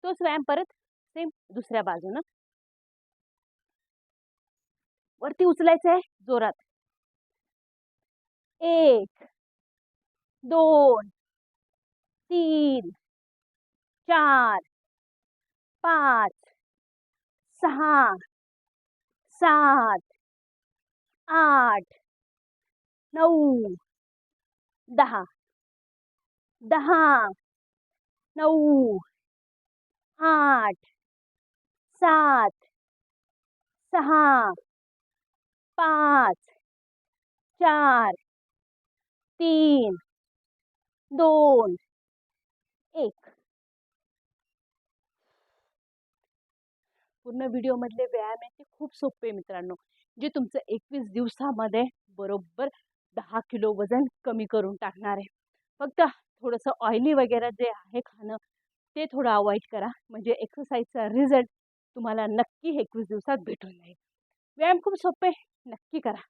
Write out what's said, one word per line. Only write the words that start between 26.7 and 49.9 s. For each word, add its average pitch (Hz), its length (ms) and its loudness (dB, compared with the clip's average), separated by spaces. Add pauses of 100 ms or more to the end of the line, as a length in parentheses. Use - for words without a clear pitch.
नऊ, 294 640 2 (1200)
आठ, 285 560 2 (1300)
सात, 294 480 4 (1400)
सहा, 285 580 2 (1300)
पाच, 294 580 2 (1200)
चार, 277 520 2 (1300)
तीन, 294 560 2 (1160)
दोन, 277 640 4 (1160)
एक. 277 360 -8 (4000)
पूर्ण 247 200 -10
व्हिडिओमधले 247 580 -6
व्यायाम 226 380 -8
आहेत 719 160 -20
ते 285 60 -20 (140)
खूप 294 160 -16
सोपे 254 340 -8
आहे 214 40 -10
मित्रांनो, 180 420 -14 (440)